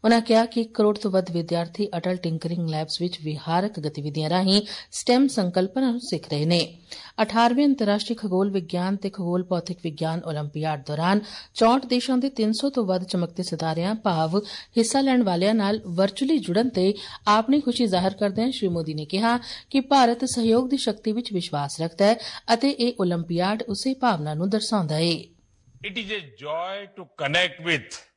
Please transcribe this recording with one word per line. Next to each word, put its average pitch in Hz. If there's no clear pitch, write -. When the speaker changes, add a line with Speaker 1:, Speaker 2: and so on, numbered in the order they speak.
Speaker 1:
ਉਨ੍ਹਾਂ 226
ਕਿਹਾ 226
ਕਿ 233
ਇੱਕ 226
ਕਰੋੜ 208
ਤੋਂ 208
ਵੱਧ 185
ਵਿਦਿਆਰਥੀ 170
ਅਟਲ 185
ਟਿੰਕਰਿੰਗ 170
ਲੈਬਸ 156
ਵਿੱਚ 175
ਵਿਹਾਰਕ 165
ਗਤੀਵਿਧੀਆਂ 151
ਰਾਹੀਂ 190
ਸਟੈਮ 254
ਸੰਕਲਪਨਾ 196
ਨੂੰ 233
ਸਿੱਖ -
ਰਹੇ 147
ਨੇ। 170
ਅਠਾਰਵੇਂ 233
ਅੰਤਰਰਾਸ਼ਟਰੀ 214
ਖਗੋਲ 196
ਵਿਗਿਆਨ 180
ਤੇ 196
ਖਗੋਲ 180
ਭੌਤਿਕ 175
ਵਿਗਿਆਨ 160
ਓਲੰਪੀਆਡ 151
ਦੌਰਾਨ 170
ਚੌਂਹਠ 247
ਦੇਸ਼ਾਂ 247
ਦੇ 262
ਤਿੰਨ 220
ਸੌ 277
ਤੋਂ 247
ਵੱਧ 185
ਚਮਕਦੇ 180
ਸਿਤਾਰਿਆਂ 165
ਭਾਵ 170
ਹਿੱਸਾ 233
ਲੈਣ 262
ਵਾਲਿਆਂ 190
ਨਾਲ 214
ਵਰਚੁਅਲੀ 196
ਜੁੜਨ 214
ਤੇ 190
ਆਪਣੀ 226
ਖੁਸ਼ੀ 247
ਜ਼ਾਹਰ 185
ਕਰਦਿਆਂ 208
ਸ਼੍ਰੀ 214
ਮੋਦੀ 165
ਨੇ 151
ਕਿਹਾ 226
ਕਿ 269
ਭਾਰਤ 247
ਸਹਿਯੋਗ 240
ਦੀ 269
ਸ਼ਕਤੀ 214
ਵਿੱਚ 233
ਵਿਸ਼ਵਾਸ 151
ਰੱਖਦਾ 165
ਹੈ 226
ਅਤੇ 262
ਇਹ 240
ਓਲੰਪੀਆਡ 175
ਉਸੇ 262
ਭਾਵਨਾ 156
ਨੂੰ 175
ਦਰਸਾਉਂਦਾ 196
ਹੈ। 170
Speaker 2:
It 208
is 202
a 208
joy 180
to 185
connect 170
with 143